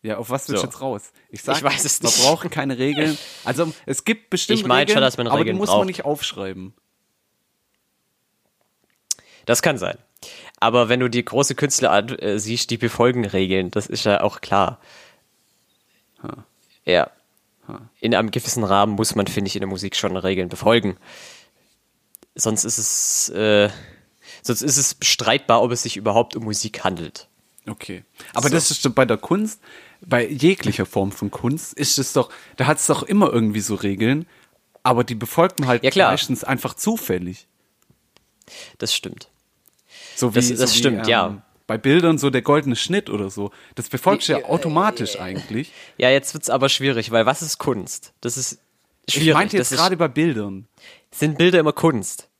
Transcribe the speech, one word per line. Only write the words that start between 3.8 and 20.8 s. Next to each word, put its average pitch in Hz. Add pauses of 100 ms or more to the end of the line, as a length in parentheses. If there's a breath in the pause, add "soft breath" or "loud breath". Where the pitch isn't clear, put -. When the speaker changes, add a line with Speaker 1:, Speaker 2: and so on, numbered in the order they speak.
Speaker 1:
es -
gibt -
bestimmt 214
Speaker 2:
Ich 196
mein 123
Speaker 1:
Regeln, 143
Speaker 2:
schon, 135
dass 127
man 120
Speaker 1:
aber 123
die -
Speaker 2:
Regeln 110
Speaker 1:
muss 104
man 101
Speaker 2:
braucht. 98
Speaker 1:
nicht -
aufschreiben. 98 (2750 soft breath)
Speaker 2:
Das 120
kann 147
sein. 92 (600 loud breath)
Aber 117
wenn 123
du 127
die 120
große 139
Künstler 135
an, 104 (100)
äh, 104
siehst, 110
die 117
befolgen 120
Regeln, 95
das 104
ist -
ja 104
auch -
klar. 98 (1400 loud breath)
Speaker 1:
Ha. - (400)
Speaker 2:
Ja. 85 (580)
Speaker 1:
Ha. 110 (120)
Speaker 2:
In 113
einem 104
gewissen 117
Rahmen 101
muss 107
man, 98
finde 98
ich, 98
in 98
der 98
Musik 95
schon 92
Regeln 92
befolgen. 104 (1400 loud breath)